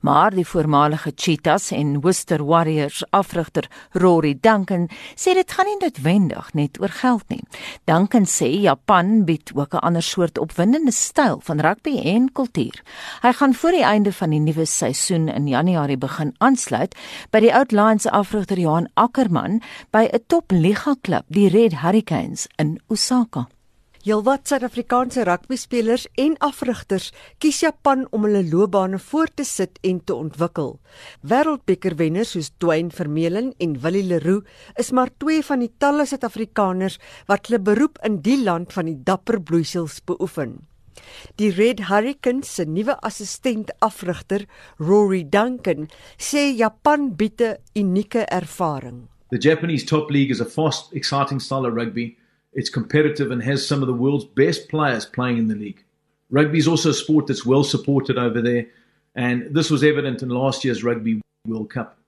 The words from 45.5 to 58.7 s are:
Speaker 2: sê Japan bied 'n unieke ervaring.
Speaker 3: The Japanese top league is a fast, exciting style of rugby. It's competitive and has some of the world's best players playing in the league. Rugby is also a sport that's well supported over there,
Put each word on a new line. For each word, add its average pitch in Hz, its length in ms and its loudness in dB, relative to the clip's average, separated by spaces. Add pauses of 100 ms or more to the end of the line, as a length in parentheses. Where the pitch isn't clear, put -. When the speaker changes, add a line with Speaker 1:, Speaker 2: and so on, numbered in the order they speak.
Speaker 2:
sê 285 400 0
Japan 247 580 0
bied 214 260 -2
'n 226 160 -2 (160)
unieke 208 520 -2
ervaring. 139 840 -6 (220)
Speaker 3:
The 127 80 -4
Japanese 156 480 0
top 151 240 0
league 139 220 2
is 117 100 -2
a 117 40 -2
fast, - 480 -4
exciting 139 480 -4
style 135 240 -4
of 117 80 -2
rugby. 117 440 -6 (380)
It's 123 140 -6
competitive 143 600 0
and 123 120 -4
has 135 220 -2
some 139 160 -2
of 131 60 0
the 123 100 -2
world's 135 380 0
best 156 340 0
players 139 400 -2
playing 123 300 -2
in 113 80 0
the 107 80 -2
league. 104 280 -12 (460)
Rugby 151 300 2
is 143 80 2
also 165 220 2
a 143 40 0
sport 151 320 0
that's 127 220 -4
well 135 160 4
supported 135 520 0
over 120 280 -2
there, 120 240 0 (480)